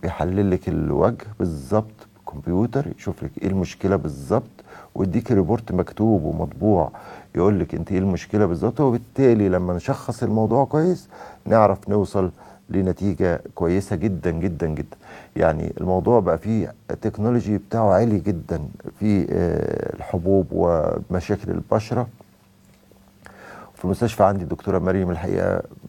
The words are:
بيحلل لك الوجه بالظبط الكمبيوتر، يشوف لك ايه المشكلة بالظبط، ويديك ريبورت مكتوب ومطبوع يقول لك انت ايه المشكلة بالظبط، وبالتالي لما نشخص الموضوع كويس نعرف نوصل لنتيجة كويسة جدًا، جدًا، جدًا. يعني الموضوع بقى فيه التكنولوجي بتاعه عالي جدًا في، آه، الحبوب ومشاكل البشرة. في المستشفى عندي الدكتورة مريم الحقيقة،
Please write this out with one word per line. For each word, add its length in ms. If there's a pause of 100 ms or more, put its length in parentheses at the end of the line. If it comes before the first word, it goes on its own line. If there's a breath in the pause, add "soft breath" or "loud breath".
بيحلل 500
لك 180
الوجه 560 (140)
بالظبط 680 (320)
الكمبيوتر، 500 (100)
يشوف 260
لك 80 (100)
ايه 60
المشكلة 480
بالظبط، 480 (520 loud breath)
ويديك 360
ريبورت 400
مكتوب 520
ومطبوع 680 (440 loud breath)
يقول 240
لك 160
انت 160
ايه 80
المشكلة 460
بالظبط، 340
وبالتالي 680
لما 240
نشخص 500
الموضوع 420
كويس 420 (380 loud breath)
نعرف 440
نوصل 420 (380 loud breath)
لنتيجة 720 (140)
كويسة 400
جدًا، 360
جدًا، 360
جدًا. 300 (380 loud breath)
يعني 460
الموضوع 380
بقى 180
فيه 360 (180)
التكنولوجي 680
بتاعه 340
عالي 280
جدًا 400 (400)
في، 300
آه، 640
الحبوب 560
ومشاكل 1000
البشرة. 560 (1700 loud breath)
في 100
المستشفى 380
عندي 200
الدكتورة 360
مريم 320
الحقيقة، 500 (280)